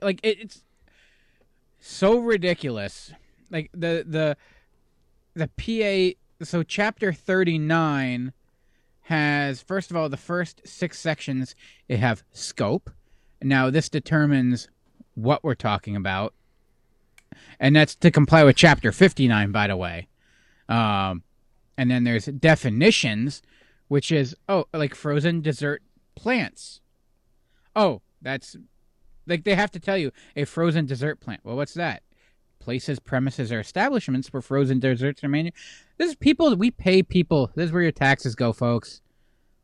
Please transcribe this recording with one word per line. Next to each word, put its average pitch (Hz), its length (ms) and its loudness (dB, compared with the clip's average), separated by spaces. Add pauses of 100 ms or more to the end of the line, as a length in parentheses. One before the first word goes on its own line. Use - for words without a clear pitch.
like, 196 180 -2
it, 214 180 -2
it's - 240 -20 (1160)
so 214 400 2
ridiculous. 170 920 -4 (380)
Like, 156 240 -8
the, 165 340 -4
the, 156 300 -2 (960)
the 160 140 -4 (100)
P 226 260 -4
A. 190 320 2 (260)
So 165 220 -2
chapter 202 500 -2
thirty-nine 151 1200 0 (680)
has, 147 600 -2
first 185 300 -6
of 170 60 -4
all, 156 120 -2
the 135 80 -8
first 175 480 -8
six - 340 -8
sections, 135 560 -6 (320)
it 123 120 -2
have 117 320 0
scope. - 580 -6 (520)
Now, 135 280 2
this 151 200 0
determines 143 800 0 (460)
what 120 280 -2
we're 139 120 -2
talking 104 400 -4
about. 98 380 -4 (1300)
And 135 160 4
that's 151 220 4
to 175 140 6
comply 151 320 6
with 135 120 8
chapter 139 360 6
fifty-nine, 113 600 2
by 104 160 0
the 98 100 -2
way. 87 300 -8 (600)
Um, 101 560 0 (540)
and 127 140 0
then 123 120 0
there's 117 220 0
definitions, 143 1160 2 (460)
which 143 240 -2
is, 143 240 0 (140)
oh, 190 240 0
like, 151 220 -4
frozen 156 460 -2
dessert 147 420 -4 (320)
plants. - 680 -6 (920)
Oh, 190 260 2 (200)
that's, 131 340 -10 (720)
like, 170 160 -4
they 202 120 2
have 202 160 0
to 180 80 -14
tell 196 180 -2
you, 147 140 -4 (240)
a 143 100 -2
frozen 165 400 0
dessert 135 340 -6
plant. - 240 -14
Well, 113 120 -10
what's 139 200 -6
that? 165 280 -6 (600)
Places, 127 360 -6
premises, 127 520 -4
or 117 80 -4
establishments 180 720 -4
where 131 100 -6
frozen 135 380 0
desserts 131 440 -2
are 143 60 -2
manu-, 156 220 -2 (460)
this 339 120 0
is 294 60 -6
people, 302 400 4
we 226 160 2
pay 185 320 2
people. 165 520 2
This 165 120 -2
is 156 60 -4
where 175 100 0
your 165 80 2
taxes 135 440 0
go, 117 180 0
folks. 120 480 -4 (640)